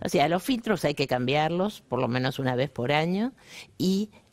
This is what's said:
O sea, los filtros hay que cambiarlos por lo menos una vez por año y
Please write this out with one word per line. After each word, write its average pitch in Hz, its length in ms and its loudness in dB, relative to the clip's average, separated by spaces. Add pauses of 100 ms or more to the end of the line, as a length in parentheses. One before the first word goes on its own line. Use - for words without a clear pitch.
O - 40 -4
sea, 156 200 4
los 175 140 0
filtros 226 420 -2
hay 147 100 0
que 139 120 0
cambiarlos 156 840 0
por 127 120 0
lo 127 80 0
menos 127 300 0
una 131 160 0
vez 135 160 0
por 123 220 -2
año 180 400 0 (460)
y 196 320 0 (220)